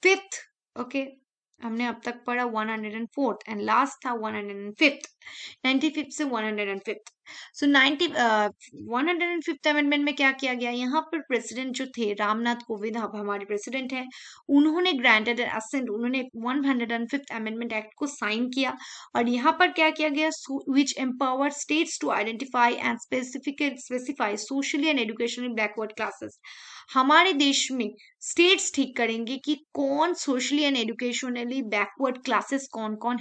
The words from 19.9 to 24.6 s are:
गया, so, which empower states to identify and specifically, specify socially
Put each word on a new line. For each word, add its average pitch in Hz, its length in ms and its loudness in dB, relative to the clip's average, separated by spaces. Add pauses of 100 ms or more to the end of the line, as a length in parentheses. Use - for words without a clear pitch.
गया, 311 200 0
so, 269 480 -2
which 277 300 2
empower 262 420 0
states 311 420 -2 (140)
to 277 80 0 (100)
identify 240 480 2
and 240 240 -2
specifically, 262 760 -4
specify 254 640 -4
socially 277 540 -2